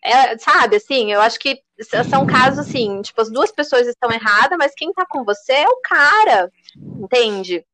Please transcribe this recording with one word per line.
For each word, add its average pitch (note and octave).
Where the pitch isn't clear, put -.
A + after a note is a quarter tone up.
É, A#3
sabe, B3+
assim, A3
eu G#3
acho A#3
que C4+
s-, A#3
são C#4
casos, B3+
assim, A3+
tipo, -
as A3
duas C#4
pessoas C4+
estão A#3+
erradas, A3+
mas C#4+
quem D#4+
tá F#4
com C4
você G#3
é D4
o B4+
cara, D4
entende? G3